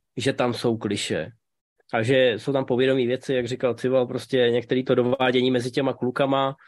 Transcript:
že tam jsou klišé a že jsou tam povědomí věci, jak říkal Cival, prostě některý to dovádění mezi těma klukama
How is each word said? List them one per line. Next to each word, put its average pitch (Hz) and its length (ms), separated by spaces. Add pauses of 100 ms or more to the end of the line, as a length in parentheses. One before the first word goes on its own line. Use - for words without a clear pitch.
(160)
že 135 160
tam 123 220
jsou 117 220
klišé 104 520 (640)
a 113 100
že 127 340
jsou - 160
tam 135 120
povědomí 131 420
věci, 127 280
jak 123 140
říkal 123 260
Cival, 127 320
prostě 123 460
některý 123 320
to 131 100
dovádění 127 560
mezi 123 200
těma 135 220
klukama 135 640 (120)